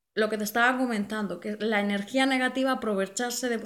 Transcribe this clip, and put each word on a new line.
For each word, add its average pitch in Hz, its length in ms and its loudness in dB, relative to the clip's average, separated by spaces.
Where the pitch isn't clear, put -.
lo 214 140 2
que 220 80 -2
te 214 60 -4
estaba 240 340 2
comentando, 214 640 -2
que 214 180 -6
la 214 220 2
energía 202 460 2
negativa 262 440 2
aprovecharse 240 800 -2
de 233 180 0